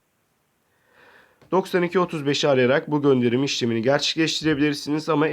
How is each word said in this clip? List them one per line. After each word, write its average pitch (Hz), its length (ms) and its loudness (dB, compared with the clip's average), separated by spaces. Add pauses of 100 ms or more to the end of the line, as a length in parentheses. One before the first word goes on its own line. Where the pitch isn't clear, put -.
(1500)
Doksan 185 320 0
iki 175 160 -2
otuz 165 280 -2
beşi 143 220 0
arayarak 131 420 2
bu 147 120 -2
gönderim 127 420 2
işlemini 117 380 -2
gerçekleştirebilirsiniz 151 1300 -2
ama 151 240 2